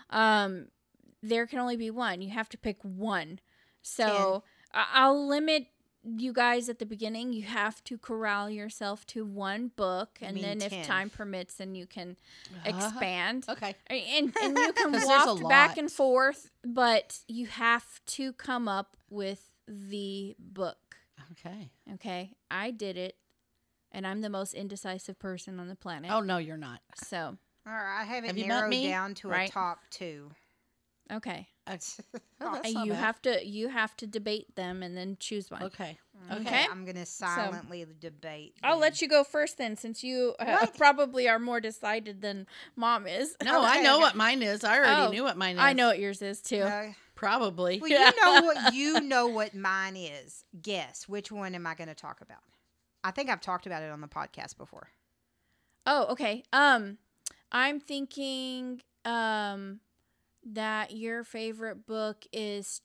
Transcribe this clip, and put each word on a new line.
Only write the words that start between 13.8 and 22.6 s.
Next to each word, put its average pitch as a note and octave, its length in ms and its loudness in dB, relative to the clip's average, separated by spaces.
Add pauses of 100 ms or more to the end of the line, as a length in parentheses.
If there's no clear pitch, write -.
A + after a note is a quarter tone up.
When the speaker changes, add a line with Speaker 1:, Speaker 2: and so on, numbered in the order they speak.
Speaker 1:
And, C4 540 -2
and D4+ 160 0
you A#4+ 160 4
can - 0 -
Speaker 3:
<laughs> F4 200 2
'Cause C4+ 140 2
there's C#4 200 8
a G#3+ 80 2
Speaker 1:
waft E3 140 -2
back C#4+ 220 10
Speaker 3:
lot. E4+ 60 -10
Speaker 1:
and D4 140 -4
forth, C4+ 580 2 (140)
but A#3+ 640 2
you A#3 200 -8
have A#3 600 -2
to C4+ 260 -6
come B3 340 -4
up G3 280 -4 (140)
with G3 420 -8 (160)
the G3 720 -10
book. F#3 380 -8 (560)
Speaker 3:
Okay. F3 360 -16 (260)
Speaker 1:
Okay? F#3 360 -10 (180)
I G#3 220 -6